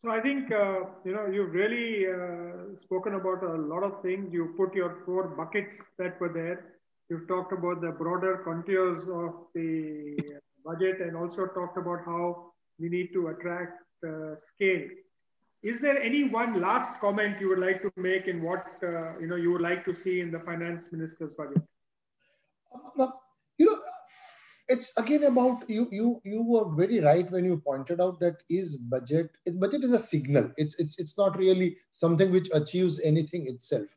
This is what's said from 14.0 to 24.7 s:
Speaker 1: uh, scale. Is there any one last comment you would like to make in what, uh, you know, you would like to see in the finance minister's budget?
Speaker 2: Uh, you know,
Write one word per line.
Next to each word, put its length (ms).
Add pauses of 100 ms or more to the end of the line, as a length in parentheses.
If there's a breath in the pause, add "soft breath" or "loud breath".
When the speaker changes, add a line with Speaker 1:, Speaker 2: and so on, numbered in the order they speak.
Speaker 1:
uh, 280 (180)
scale. 340 (760)
Is 180
there 280
any 200
one 320
last 400
comment 400
you 80
would 180
like 140
to 160
make 300
in 140
what, 240 (160)
uh, 380
you 80
know, 80
you 160
would 180
like 200
to 40
see 280
in 100
the 80
finance 520
minister's 420
budget? 280 (1120)
Speaker 2:
Uh, 360 (500)
you 80
know, 140 (960 soft breath)